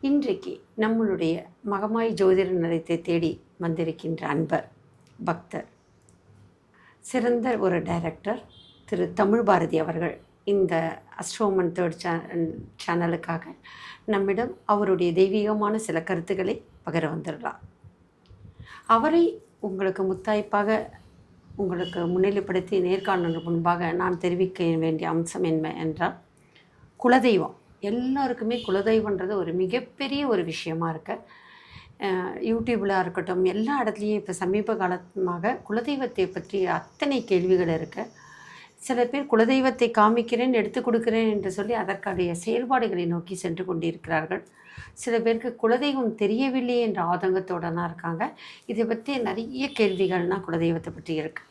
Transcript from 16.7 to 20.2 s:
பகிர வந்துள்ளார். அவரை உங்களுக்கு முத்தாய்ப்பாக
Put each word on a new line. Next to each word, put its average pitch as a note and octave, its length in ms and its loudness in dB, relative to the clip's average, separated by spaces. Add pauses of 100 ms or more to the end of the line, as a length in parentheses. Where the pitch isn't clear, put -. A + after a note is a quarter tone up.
பகிர D#3+ 220 -2
வந்துள்ளார். D3+ 520 -8 (1300)
அவரை D#4 560 4 (180)
உங்களுக்கு F#3+ 440 -2
முத்தாய்ப்பாக G#3 920 0 (600)